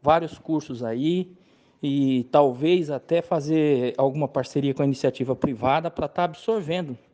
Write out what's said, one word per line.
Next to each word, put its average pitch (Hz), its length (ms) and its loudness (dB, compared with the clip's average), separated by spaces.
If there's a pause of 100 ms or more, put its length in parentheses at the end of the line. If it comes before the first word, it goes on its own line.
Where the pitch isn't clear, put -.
vários 160 360 2
cursos 135 460 -6
aí 156 520 -2 (460)
e 135 500 0
talvez 147 600 4
até 165 300 0
fazer 151 760 0
alguma 139 300 0
parceria 139 460 -2
com 139 100 0
a - 20 2
iniciativa 131 500 0
privada 135 540 -2
pra 160 180 -6
tá 180 160 -2
absorvendo 170 720 -4 (180)